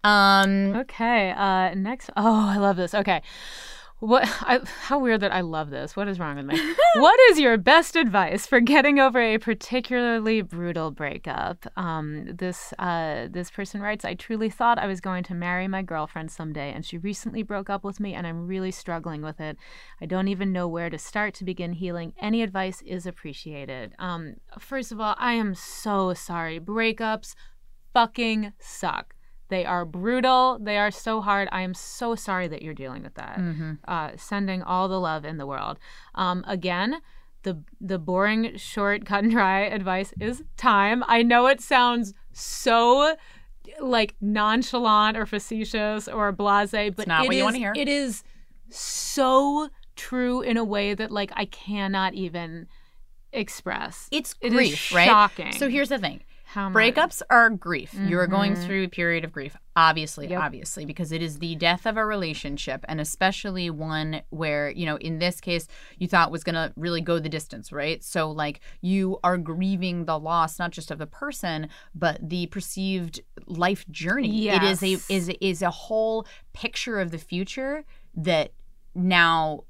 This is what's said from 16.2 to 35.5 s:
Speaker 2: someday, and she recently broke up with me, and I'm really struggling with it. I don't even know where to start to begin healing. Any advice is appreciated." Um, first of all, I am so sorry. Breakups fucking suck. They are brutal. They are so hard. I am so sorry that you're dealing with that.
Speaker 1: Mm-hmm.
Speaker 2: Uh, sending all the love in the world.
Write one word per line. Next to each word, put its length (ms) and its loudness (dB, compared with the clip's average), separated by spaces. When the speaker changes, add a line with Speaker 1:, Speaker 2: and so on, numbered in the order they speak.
Speaker 2:
someday, 420 -8
and 100 -10
she 140 -12
recently 460 -6
broke 260 -8
up 140 -4
with 160 -10
me, 160 -6
and 100 -8
I'm 220 -8
really 240 -4
struggling 500 -8
with 180 -10
it. 160 -8
I 60 -12
don't 220 0
even 220 -2
know 160 -2
where 220 -4
to 80 -8
start 380 -6
to 100 -10
begin 280 -6
healing. 460 -6
Any 220 0
advice 400 -4
is 240 -10
appreciated." 920 -12
Um, 380 -8
first 320 -8
of 80 -12
all, 200 0
I 140 0
am 220 0
so 600 -2
sorry. 440 -6
Breakups 760 -2
fucking 680 2
suck. 560 -6
They 160 -2
are 180 0
brutal. 800 2
They 160 -2
are 140 2
so 280 -4
hard. 320 0
I 120 -4
am 100 -4
so 420 -6
sorry 320 -4
that 140 -10
you're 120 -10
dealing 300 -12
with 120 -16
that. 220 -12
Speaker 1:
Mm-hmm. 360 -4
Speaker 2:
Uh, 300 -4
sending 480 -4
all 240 0
the 100 -2
love 280 -2
in 140 -8
the 60 -8
world. 320 -6